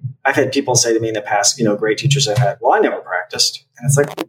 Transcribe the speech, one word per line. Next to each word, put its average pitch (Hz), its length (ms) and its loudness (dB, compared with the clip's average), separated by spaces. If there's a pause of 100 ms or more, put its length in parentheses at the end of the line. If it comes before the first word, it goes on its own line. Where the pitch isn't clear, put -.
(240)
I've 135 100 0
had 135 160 2
people 135 240 0
say 120 180 2
to 113 60 2
me 113 80 -2
in 110 80 -4
the 104 80 -4
past, 104 340 0
you 120 80 0
know, 104 120 2
great 107 220 0
teachers 139 280 0
I've 107 120 0
had, 101 220 0
"Well, 131 120 2
I 214 80 4
never 104 200 0
practiced." - 640 -4 (140)
And 135 80 -8
it's 143 100 2
like, 143 120 2 (200)